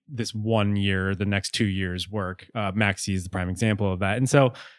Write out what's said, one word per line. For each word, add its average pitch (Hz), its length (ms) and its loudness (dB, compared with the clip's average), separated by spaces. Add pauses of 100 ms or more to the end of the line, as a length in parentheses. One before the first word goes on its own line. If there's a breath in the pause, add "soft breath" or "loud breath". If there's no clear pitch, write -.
this 117 260 -6
one 104 420 2
year, 98 380 0
the 98 120 -2
next 101 260 -2
two 113 140 2
years 92 440 -4
work. 92 440 -6
Uh, 101 200 -2
Maxey 101 400 0
is 90 100 -2
the 98 60 -10
prime 90 180 -2
example 101 440 0
of 90 80 -4
that. 101 160 0
And 127 120 0
so 135 240 6 (260 loud breath)